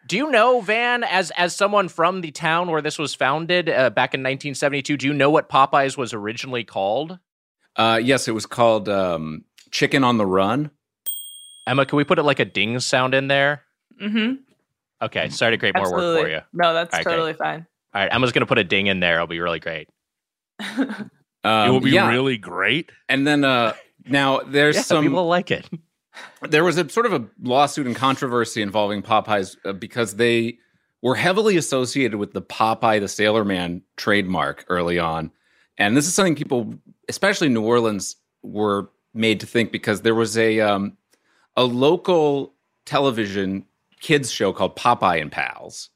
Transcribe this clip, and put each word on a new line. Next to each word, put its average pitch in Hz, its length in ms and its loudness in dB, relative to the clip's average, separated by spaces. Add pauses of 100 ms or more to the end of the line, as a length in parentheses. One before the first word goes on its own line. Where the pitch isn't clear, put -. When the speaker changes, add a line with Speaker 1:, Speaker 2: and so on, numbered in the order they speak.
Speaker 1:
Do 175 100 -2
you 302 120 -2
know, 247 320 4
Van, 233 420 -2
as, 180 280 -2
as 175 240 -2
someone 202 320 2
from 180 340 0
the 160 80 -8
town 165 400 -2
where 156 120 0
this 151 180 -6
was 143 160 -6
founded, 160 540 0
uh, 127 220 4
back 127 220 0
in 135 100 -6
nineteen 135 320 -6
seventy-two, 143 420 -2
do 131 100 -4
you 147 60 0
know 139 160 4
what 156 200 2
Popeyes 139 480 2
was 123 160 -6
originally 117 500 -8
called? 131 560 -4 (560)
Speaker 2:
Uh, 113 280 2
yes, 127 240 2
it 123 40 -4
was 107 140 -6
called, 110 440 2
um, 85 560 -2 (260)
Chicken 143 320 2
on 120 140 4
the 104 80 2
Run. 101 460 0 (960)
Speaker 1:
Emma, 131 200 2
can 143 100 -2
we 147 60 2
put 170 160 2
it 151 40 0
like 143 160 2
a 120 60 2
ding 107 340 -2
sound 131 360 0
in 135 120 0
there? 139 360 0 (380)
Speaker 3:
Mm-hmm. 220 340 -2 (640)
Speaker 1:
Okay, 87 280 -4
sorry 113 240 2
to 107 40 0
create 101 180 0
more 95 100 0
Speaker 3:
Absolutely. 160 360 0
Speaker 1:
work - 20 0
for - 60 -2
you. 80 120 -4 (120)
Speaker 3:
No, 170 220 2
that's 170 180 -2
Speaker 1:
All - 60 -2
right, 170 40 -4
great. 170 100 -2
Speaker 3:
totally 160 200 -2
fine. 156 320 -6 (280)
Speaker 1:
All 98 80 -2
right, 98 120 0
Emma's 123 180 2
gonna 127 140 0
put 117 140 2
a 104 40 2
ding 98 240 0
in 95 120 0
there. 85 160 2
It'll 85 120 0
be 85 120 -8
really 85 200 -4
great. 80 300 -10 (720)
Speaker 3:
<laughs> 202 100 -10 (760)
Speaker 2:
Um, 107 240 4
Speaker 4:
It 127 40 4
will 131 80 4
be 135 120 2
Speaker 2:
yeah. 180 180 4
Speaker 4:
really 127 300 0
great. 95 520 -2 (160)
Speaker 2:
And 139 200 2
then, 147 160 2
uh, 120 320 2 (320)
now 135 320 2
there's 143 380 2
Speaker 1:
Yeah, 233 40 2
Speaker 2:
some 160 220 2
Speaker 1:
people 165 240 0
like 180 240 0
it. - 180 -6 (720)
Speaker 2:
There 151 220 2
was 165 160 2
a 170 100 -2
sort 233 160 0
of 208 80 0
a 127 100 -2 (160)
lawsuit 139 460 0
and 120 100 -4
controversy 120 680 0
involving 101 400 -2
Popeyes, 104 600 0
uh, 98 100 -8
because 98 420 -6
they 117 420 0 (460)
were 123 100 2
heavily 185 420 2
associated 127 640 -2
with 101 160 -6
the 95 80 -6
Popeye 110 580 0
the 98 80 -2
Sailor 107 380 2
Man 90 380 -4 (120)
trademark 92 760 -2
early 87 280 0
on. 80 320 -4 (480)
And 101 180 2
this 147 120 2
is 180 80 -4
something 190 180 2
people, 123 400 -4 (360)
especially 190 360 0
in 127 80 2
New 113 80 0
Orleans, 110 540 0 (260)
were 101 480 -2 (240)
made 110 280 2
to 107 40 -12
think 113 260 0
because 101 300 -2
there 113 140 2
was 110 240 0
a, 110 220 2
um, 101 360 0 (580)
a 123 80 2
local 143 920 0 (320)
television 104 800 -2 (340)
kids 147 320 0
show 98 200 0
called 92 240 -2
Popeye 98 460 2
and 76 100 -10
Pals - 640 -10